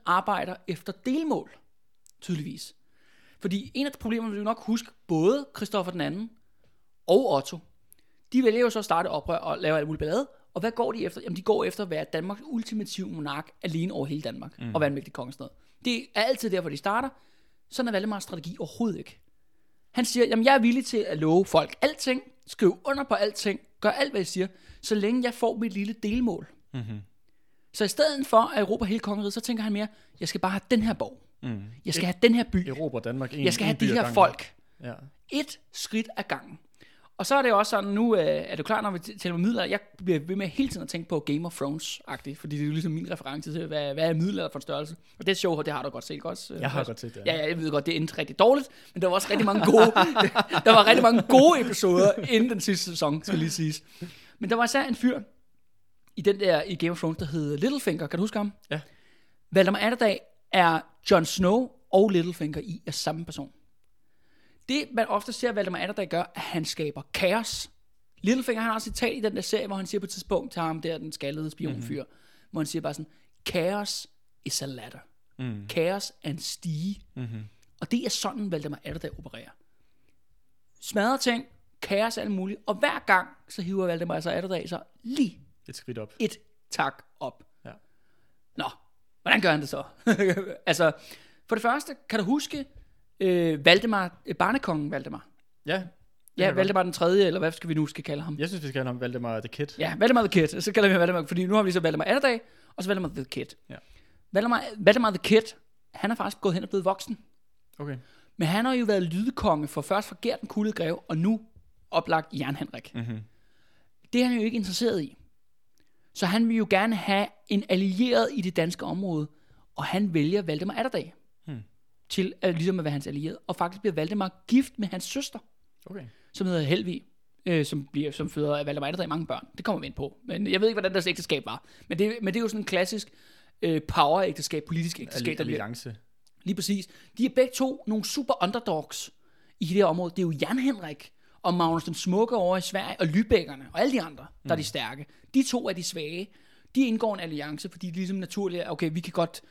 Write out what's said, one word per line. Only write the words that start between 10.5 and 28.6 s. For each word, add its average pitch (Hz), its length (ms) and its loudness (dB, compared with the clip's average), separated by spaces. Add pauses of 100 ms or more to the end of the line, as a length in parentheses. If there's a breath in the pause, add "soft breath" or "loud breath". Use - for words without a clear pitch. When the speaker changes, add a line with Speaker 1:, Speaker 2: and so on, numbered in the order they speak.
Speaker 1:
Og 180 60 -6
hvad 226 100 -2
går 233 220 -2
de 226 120 -6
efter? - 160 -6
Jamen, 180 160 -8
de 185 60 -8
går - 220 2
efter 185 200 -4
at 175 60 -8
være 156 220 -4
Danmarks 196 320 -6
ultimative 220 640 -6
monark, 147 420 -8 (120)
alene 165 300 -4
over 139 140 -4
hele 151 160 -6
Danmark, - 360 -10
Speaker 2:
Mm. 117 160 -6
Speaker 1:
og 156 60 0
være 147 80 4
en 139 60 -2
mægtig 135 180 -10
konge 127 180 -10
og - 40 -14
sådan - 80 -18
noget. - 100 -16 (320)
Det 240 300 -2
er 214 80 2
altid 233 280 0
derfor, 175 180 -2
de 143 80 -6
starter. 226 320 -2 (640 soft breath)
Sådan 240 180 -4
er 226 40 -4
Valdemars 202 300 -2
strategi 170 360 -10
overhovedet 202 400 -2
ikke. - 220 -16 (720)
Han 247 120 0
siger, 240 220 4
"Jamen, 226 180 4
jeg 269 100 8
er 269 40 8
villig 240 280 4
til 240 120 -4
at 160 200 -2
love 160 260 6
folk - 380 2
alting, 262 400 0 (240)
skrive 180 380 2
under 277 200 -2
på 240 100 -2
alting, 202 460 -2 (200)
gøre 226 160 2
alt, 277 160 0
hvad 202 80 0
jeg 170 60 -2
siger, 185 200 -2 (360 soft breath)
så - 120 -2
længe 220 300 2
jeg 240 100 -2
får 233 220 0
mit 220 160 -2
lille 202 200 -4
delmål." 226 540 -2 (260)
Speaker 2:
Mhm. 110 280 -8 (720)
Speaker 1:
Så 214 120 -2
i 190 40 2
stedet 285 380 0
for 220 140 6 (140)
at 269 80 0